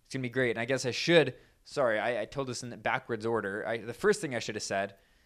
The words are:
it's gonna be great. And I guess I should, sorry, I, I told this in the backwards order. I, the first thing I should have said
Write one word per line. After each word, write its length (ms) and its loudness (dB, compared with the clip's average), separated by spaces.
it's 100 -8
gonna 80 -4
be 60 -4
great. 220 2
And 80 -2
I 60 -2
guess 200 0
I 60 -2
should, 420 4
sorry, 360 2
I, 220 0
I 40 -4
told 220 -6
this 160 -6
in 60 -10
the 80 -12
backwards 480 -2
order. 420 -2
I, 100 -2
the 160 -8
first 280 2
thing 140 -4
I 40 -2
should 160 -4
have 80 -6
said 320 -2